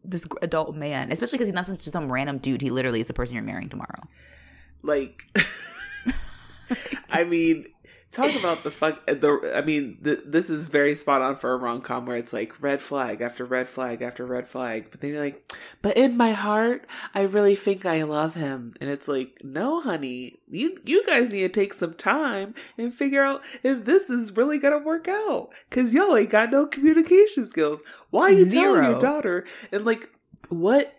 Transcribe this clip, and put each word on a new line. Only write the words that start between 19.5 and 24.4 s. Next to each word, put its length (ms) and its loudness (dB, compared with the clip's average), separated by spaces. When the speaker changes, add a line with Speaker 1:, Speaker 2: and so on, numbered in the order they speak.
Speaker 2:
honey, 580 -8
you, 360 -4
you 200 4
guys 240 2
need 120 -4
to 80 0
take 240 0
some 200 -4
time 600 -4
and 160 -6
figure 300 2
out 200 -2
if 240 0
this 240 4
is 260 -4
really 220 2